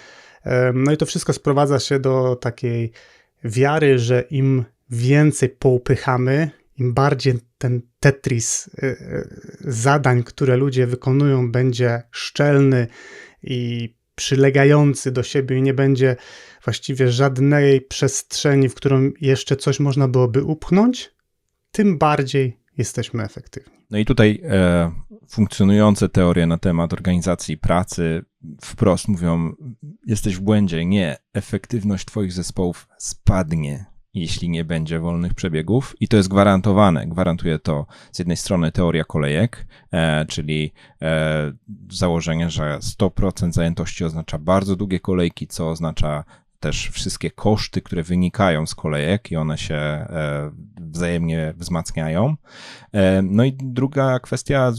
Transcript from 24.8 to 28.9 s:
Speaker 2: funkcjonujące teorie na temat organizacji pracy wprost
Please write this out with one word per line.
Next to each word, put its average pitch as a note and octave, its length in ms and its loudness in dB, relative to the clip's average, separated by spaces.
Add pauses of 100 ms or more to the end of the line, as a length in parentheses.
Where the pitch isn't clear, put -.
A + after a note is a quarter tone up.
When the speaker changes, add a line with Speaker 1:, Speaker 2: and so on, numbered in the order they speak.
Speaker 2:
funkcjonujące G#2 800 4
teorie F2 380 4
na E2 120 0
temat E2+ 340 0
organizacji F2 680 -2
pracy E2+ 640 -2 (360)
wprost - 480 0